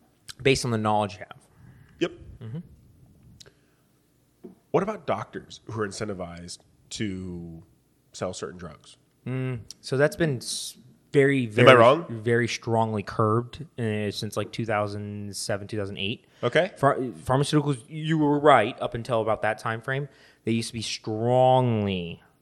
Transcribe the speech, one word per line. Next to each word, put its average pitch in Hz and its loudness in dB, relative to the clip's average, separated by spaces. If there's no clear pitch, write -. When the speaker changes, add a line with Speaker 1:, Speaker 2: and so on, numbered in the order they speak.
Speaker 1:
Based 135 2
on 120 -2
the 113 0
knowledge 107 0
you 95 -18
have. - -20
Speaker 2:
Yep. 175 -4
Speaker 1:
Mm-hmm. 117 -12
Speaker 2:
What 175 0
about 196 -8
doctors - -8
who 110 -8
are 104 -4
incentivized 87 -12
to 87 -10
sell 92 -8
certain 87 -12
drugs? - -18
Speaker 1:
Mm, 127 -6
so - -6
that's 147 2
been 156 0
s-, - -10
very, 139 4
Speaker 2:
Am 110 -6
I - -8
Speaker 1:
very, 131 12
Speaker 2:
wrong? 131 8
Speaker 1:
very 117 0
strongly 113 0
curbed, 117 0
uh, 107 -2
since, 104 -8
like, 107 -4
two 117 -6
thousand 104 -4
seven, 101 -6
two 107 -8
thousand 98 -6
eight. 101 -6
Speaker 2:
Okay. 156 2
Speaker 1:
Ph-, 131 0
pharmaceuticals, 143 0
you 156 -2
were 147 4
right, 131 6
up 123 -4
until 113 0
about 104 0
that 107 0
time 113 -4
frame, 139 -6
they 113 0
used 113 -2
to - -14
be 110 -6
strongly, 113 0